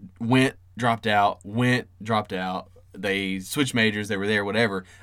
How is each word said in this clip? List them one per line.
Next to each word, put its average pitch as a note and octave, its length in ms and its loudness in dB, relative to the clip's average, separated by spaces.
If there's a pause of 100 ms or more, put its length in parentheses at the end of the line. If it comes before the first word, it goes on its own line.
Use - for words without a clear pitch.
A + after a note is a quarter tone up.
(200)
went, B2+ 340 2 (240)
dropped A#2 300 0
out, G2+ 360 4
went, B2 440 0 (120)
dropped G#2+ 320 -2
out. F#2 360 -6 (260)
They G2 460 -2
switched C3 340 -2
majors. G#2+ 340 2
They G#2 100 -2
were G2+ 80 -2
there, G#2 180 0
whatever. G2+ 400 0 (180)